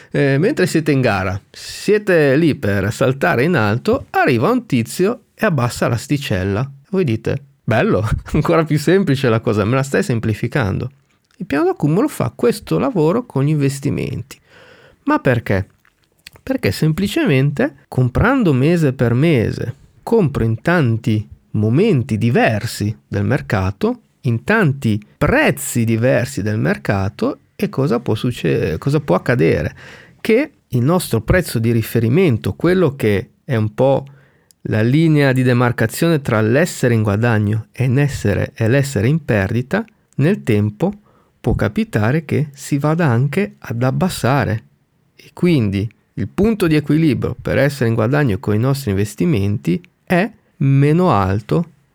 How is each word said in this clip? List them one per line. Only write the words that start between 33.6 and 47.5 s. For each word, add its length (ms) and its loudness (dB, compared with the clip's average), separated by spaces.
po' 300 2
la 200 0
linea 500 4
di 100 0
demarcazione 800 0
tra 180 0
l'essere 540 0
in 80 2
guadagno 720 0
e 140 -2
n'essere, 680 0
e 140 -2
l'essere 400 0
in 160 0
perdita, 600 -2
nel 260 0
tempo 480 0
può 140 0
capitare 680 -2
che 280 -2
si 260 -6
vada 280 0
anche 520 0
ad 240 -6
abbassare. 840 0
E 180 -20
quindi 520 2
il 140 -6
punto 380 0
di 100 2
equilibrio 640 0
per 180 -2